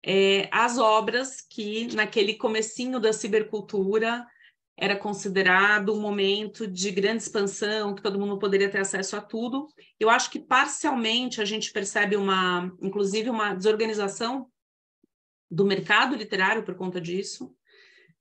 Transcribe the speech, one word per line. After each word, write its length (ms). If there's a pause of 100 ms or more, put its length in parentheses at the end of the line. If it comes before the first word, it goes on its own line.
É, 480
às 260
obras 600
que, 540
naquele 400
comecinho 680
da 120
cibercultura, 1120 (540)
era 160
considerado 1000
um 60
momento 680
de 240
grande 320
expansão, 720
que 80
todo 160
mundo 200
poderia 300
ter 100
acesso 380
a 60
tudo. 440 (320)
Eu 120
acho 200
que, 80
parcialmente, 1000
a 60
gente 260
percebe 420
uma, 560 (120)
inclusive, 480
uma 240
desorganização 960 (1000)
do 140
mercado 500
literário 480
por 120
conta 260
disso. 540 (680)